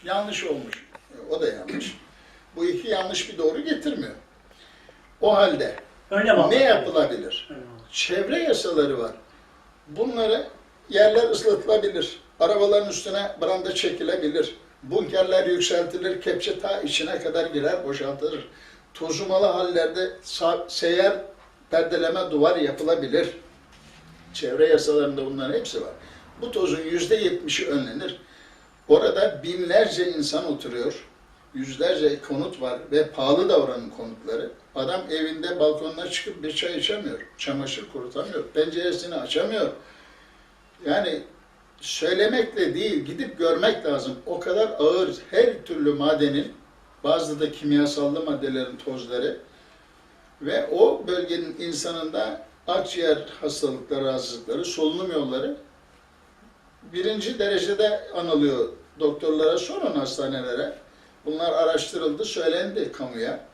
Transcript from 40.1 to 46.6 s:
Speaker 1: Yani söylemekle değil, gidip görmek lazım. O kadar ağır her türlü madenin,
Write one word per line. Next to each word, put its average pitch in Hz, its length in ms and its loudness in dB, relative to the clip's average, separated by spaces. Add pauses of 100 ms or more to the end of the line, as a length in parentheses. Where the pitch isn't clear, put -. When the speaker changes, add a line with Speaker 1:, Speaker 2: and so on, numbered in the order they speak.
Speaker 1:
Yani 165 360 0 (600)
söylemekle 202 920 0
değil, 190 300 -2
gidip 165 320 -8
görmek 170 480 2
lazım. 139 300 -2 (100)
O 170 140 -4
kadar 180 280 2 (120)
ağır 170 360 4 (160)
her - 340 4
türlü 147 280 0
madenin, 143 600 0 (500)